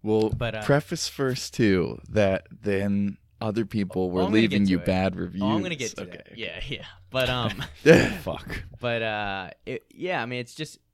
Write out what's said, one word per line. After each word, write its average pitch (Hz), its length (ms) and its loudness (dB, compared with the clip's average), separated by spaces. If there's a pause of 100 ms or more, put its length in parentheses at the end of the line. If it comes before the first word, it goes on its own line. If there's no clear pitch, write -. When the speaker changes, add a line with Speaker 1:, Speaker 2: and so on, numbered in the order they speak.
Speaker 1:
Well, 110 280 2
Speaker 2:
But, 113 260 -4
uh, 107 80 -8
Speaker 1:
preface 147 440 0
first, 131 460 -4
too, 92 460 2 (100)
that 98 400 2
then 101 680 -2 (240)
other 110 240 -2
people 92 440 -2
were 92 120 0
Speaker 2:
Oh, 92 40 4
I'm 98 60 0
gonna 110 100 6
Speaker 1:
leaving 101 220 4
Speaker 2:
get 95 80 4
Speaker 1:
you 90 60 4
Speaker 2:
to 87 60 -2
it. - 40 -4
Speaker 1:
bad 92 280 2
reviews. 90 280 -4
Speaker 2:
Oh, 101 80 0
I'm - 100 2
gonna 175 140 -4
get 120 220 -6
to 101 60 -10
Speaker 1:
Okay. 87 100 -14 (120)
Speaker 2:
it. - 120 -20
Yeah, 92 300 -10
yeah. 139 180 -10 (260)
But, 127 180 0
um, 120 340 -2 (200)
Speaker 1:
<laughs> 143 400 8
Speaker 3:
Fuck. - 400 -8 (160)
Speaker 2:
but, 117 240 -4
uh, 101 460 -4 (180)
it, - 260 -8
yeah, 175 300 -4
I - 20 -4
mean, 123 140 -6
it's 120 160 -10
just - 240 -10 (140)